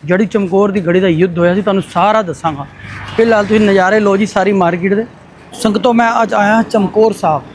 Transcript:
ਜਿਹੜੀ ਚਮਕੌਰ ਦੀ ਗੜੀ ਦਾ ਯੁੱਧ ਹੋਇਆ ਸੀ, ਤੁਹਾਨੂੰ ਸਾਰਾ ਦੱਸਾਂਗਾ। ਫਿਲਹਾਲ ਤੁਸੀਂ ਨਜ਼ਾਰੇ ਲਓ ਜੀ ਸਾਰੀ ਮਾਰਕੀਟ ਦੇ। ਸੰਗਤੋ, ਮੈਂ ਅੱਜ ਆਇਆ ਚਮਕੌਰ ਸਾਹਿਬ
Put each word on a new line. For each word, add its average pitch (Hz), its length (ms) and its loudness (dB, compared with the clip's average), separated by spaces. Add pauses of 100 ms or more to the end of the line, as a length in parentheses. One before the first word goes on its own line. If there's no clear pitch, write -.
ਜਿਹੜੀ 185 200 2
ਚਮਕੌਰ 196 460 0
ਦੀ 190 140 -2
ਗੜੀ 175 140 2
ਦਾ 190 80 2
ਯੁੱਧ 170 320 0
ਹੋਇਆ 175 160 2
ਸੀ, 208 60 0
ਤੁਹਾਨੂੰ 190 220 -2 (100)
ਸਾਰਾ 208 280 2
ਦੱਸਾਂਗਾ। 151 440 -6 (500)
ਫਿਲਹਾਲ 220 300 2
ਤੁਸੀਂ 214 160 2
ਨਜ਼ਾਰੇ 196 380 2
ਲਓ 202 180 2
ਜੀ 208 80 0
ਸਾਰੀ 196 280 0
ਮਾਰਕੀਟ 185 400 0
ਦੇ। 220 120 -2 (480)
ਸੰਗਤੋ, 220 400 0
ਮੈਂ 233 180 2 (100)
ਅੱਜ 220 120 -2
ਆਇਆ 214 280 2
ਚਮਕੌਰ 208 520 0
ਸਾਹਿਬ 156 280 -2 (140)